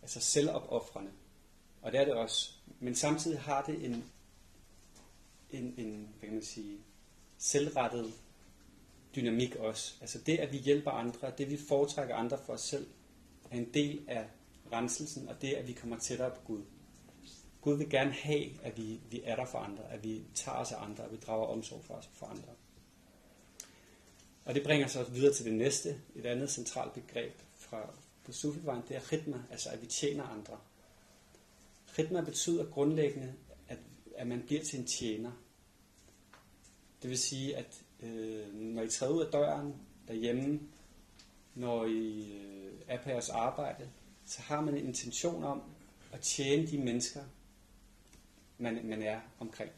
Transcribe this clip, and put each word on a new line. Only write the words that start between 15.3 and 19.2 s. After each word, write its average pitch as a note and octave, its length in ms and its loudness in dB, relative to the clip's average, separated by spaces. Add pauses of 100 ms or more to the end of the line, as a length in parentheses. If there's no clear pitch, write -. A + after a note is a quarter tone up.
det, C3+ 120 0
at B2 140 -2
vi B2 60 -6
kommer A#2 260 -6
tættere B2+ 320 0
på - 140 -12
Gud. G#2+ 160 -4 (1000)
Gud D3 160 4
vil D3 120 -2
gerne C#3 220 4
have, D3 520 0
at A2+ 140 -6
vi, A2+ 220 -6 (100)
vi A#2 140 -6